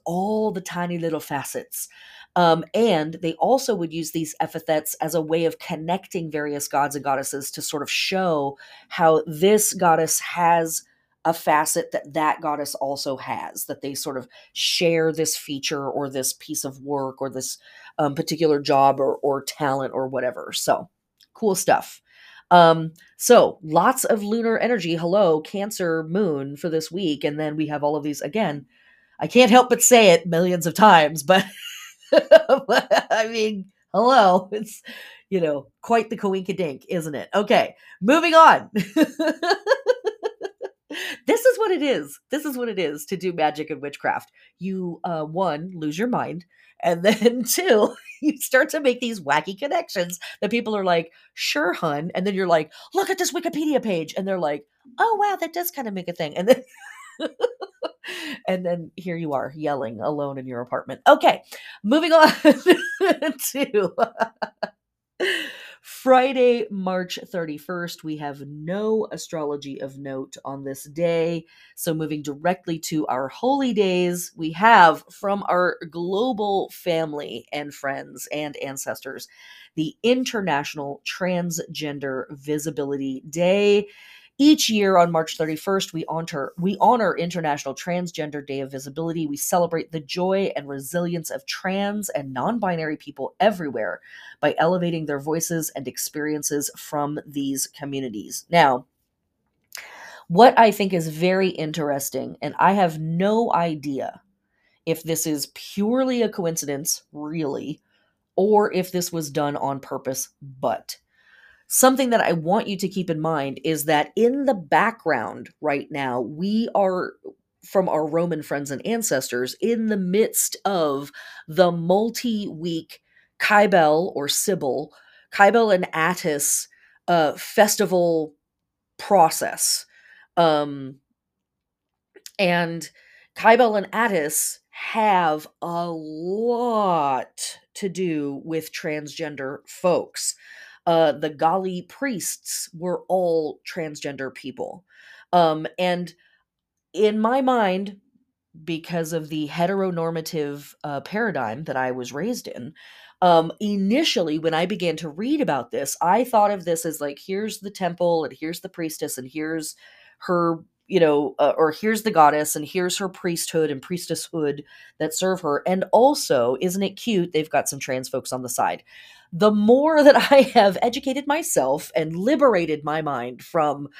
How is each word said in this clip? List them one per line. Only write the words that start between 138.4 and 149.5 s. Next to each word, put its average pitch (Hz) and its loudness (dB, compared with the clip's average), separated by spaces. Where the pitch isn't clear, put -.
with 160 -6
transgender 147 -8
folks. - -2
Uh, 160 4
the 151 -4
Gali 180 -2
priests - -8
were 170 -6
all 170 0
transgender 151 -10
people. - -12
Um, 156 4
and 180 -2
in 214 2
my 240 2
mind, 202 0
because 165 -6
of 156 -4
the 151 -4
heteronormative, 165 -4